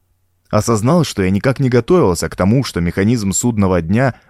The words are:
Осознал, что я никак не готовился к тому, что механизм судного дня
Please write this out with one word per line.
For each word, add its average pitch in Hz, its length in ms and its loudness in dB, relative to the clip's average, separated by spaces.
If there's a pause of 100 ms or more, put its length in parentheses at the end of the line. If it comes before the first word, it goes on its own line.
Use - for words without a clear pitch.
(500)
Осознал, 117 540 0
что - 200 -4
я 90 60 0
никак 110 300 0
не 131 100 0
готовился 117 600 2
к - 60 -12
тому, 110 280 0
что - 160 -6
механизм 98 540 0
судного 98 480 0
дня 113 340 -2 (140)